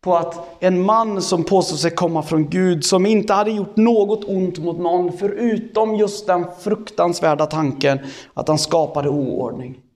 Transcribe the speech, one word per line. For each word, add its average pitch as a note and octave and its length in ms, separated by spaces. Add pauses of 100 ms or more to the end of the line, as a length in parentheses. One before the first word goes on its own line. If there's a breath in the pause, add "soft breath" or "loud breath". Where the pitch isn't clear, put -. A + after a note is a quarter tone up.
på F3+ 160
att - 440
en F3+ 220
man G#3+ 400
som E3+ 220
påstod F3+ 340
sig E3 120
komma E3 320
från D#3 280
Gud, F3+ 340
som F#3+ 220
inte G#3+ 260
hade G#3 180
gjort G3+ 260
något A3 480
ont F#3 340
mot E3+ 200
någon F3 400
förutom A3 760
just G#3 320
den F3 200 (140)
fruktansvärda E3+ 840
tanken D3 520 (360 loud breath)
att - 140
han D#3 100
skapade D3 500
oordning. B2+ 720 (160)